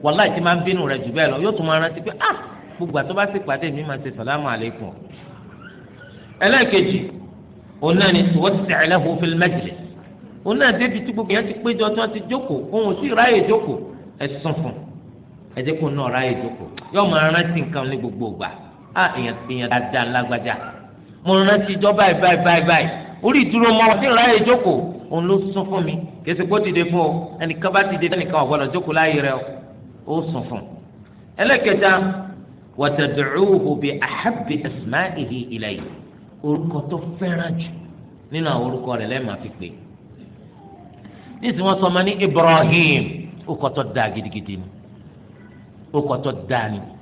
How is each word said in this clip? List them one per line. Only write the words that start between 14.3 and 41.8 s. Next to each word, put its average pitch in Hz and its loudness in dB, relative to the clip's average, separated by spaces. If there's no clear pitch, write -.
fún 165 -4
un. 120 -6
Ẹ 127 -8
jẹ́ 147 0
kó 156 -2
náà 139 -2
ráyè 127 0
jókòó. 117 -8
Yóò 202 4
máa 156 6
rántí 170 2
nǹkan 139 -4
ní 135 -4
gbogbo 113 -6
ìgbà. 92 -6
"Ah, 180 2
èèyàn, 120 -4
èèyàn 123 -4
dáadáa 123 0
lágbájá. 120 -2
Mo 180 2
rántí 202 4
ijọ́ 202 4
báyìí, 196 6
báyìí, 180 6
báyìí, 170 4
báyìí. 165 4
Orí 262 4
ìdúró 226 4
mọ́, 220 6
mo 220 6
sì - 0
ráyè 233 6
jókòó." 214 2
Òun 165 -2
ló 190 4
sún 190 -4
fún 190 -2
mi. 156 -2
Kì - -8
í 175 0
ṣe 175 -2
kó 190 2
dìde 175 0
fún 170 0
ọ. 160 2
Ẹnìkan 160 -4
bá 196 4
dìde, 170 -2
ẹnìkan 175 -2
ò 147 2
gbọdọ̀ 143 0
jókòó 175 -4
láàyè 156 2
rẹ 139 0
o. 127 -4
Ó 165 -4
sún 160 -6
fún 110 -10
un. - -12
Ẹlẹ́kẹta, 214 2
wa 143 0
tad'uhu 147 2
bi 139 -2
ahabbi - -4
asma'ihi 127 -6
ilayhi. 107 -8
Orúkọ 156 -2
tó 143 -6
fẹ́ràn 170 -4
jù - -6
nínú 160 -4
àwọn 123 0
orúkọ 123 -6
rẹ̀ 110 -6
lẹ́ẹ̀ 127 -4
máa 98 -6
fi - -12
pè - -14
é. 82 -14
Nísìnyí 233 -2
wọ́n 190 2
sọ 190 2